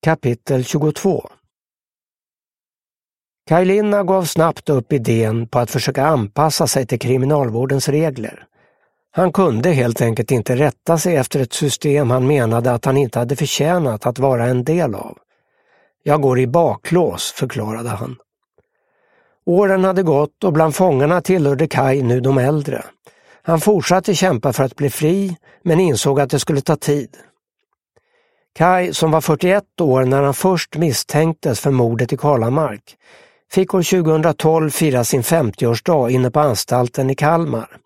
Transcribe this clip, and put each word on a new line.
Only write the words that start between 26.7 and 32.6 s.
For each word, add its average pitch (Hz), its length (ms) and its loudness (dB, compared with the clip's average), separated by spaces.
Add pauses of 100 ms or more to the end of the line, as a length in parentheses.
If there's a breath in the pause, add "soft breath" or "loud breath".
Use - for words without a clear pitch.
tid. - 420 -4 (1400)
Kaj, 180 380 2
som 160 180 0
var 156 100 2
fyrtioett 185 600 0
år 131 240 2
när 139 180 2
han 139 100 0
först 180 440 -2
misstänktes 156 840 -2
för 143 120 -2
mordet 120 420 0
i 131 40 -6
Kalamark, 131 800 -2 (540 soft breath)